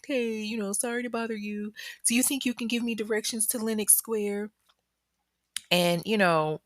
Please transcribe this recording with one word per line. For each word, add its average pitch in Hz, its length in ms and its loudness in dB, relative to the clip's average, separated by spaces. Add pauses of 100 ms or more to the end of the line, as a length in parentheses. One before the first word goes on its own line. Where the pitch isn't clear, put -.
Hey, 233 360 -2
you 214 160 -4
know, 202 160 -4
sorry 240 300 -2
to 247 60 -6
bother 226 260 -4
you. 208 380 -6 (340)
Do 233 80 2
you 247 80 4
think 269 220 0
you 247 100 0
can 233 120 -4
give 233 160 0
me 233 120 -2
directions 220 520 -2
to - 120 -2
Lenox 214 360 2
Square? 208 560 -2 (1200)
And, 175 340 4
you 220 120 0
know 160 480 4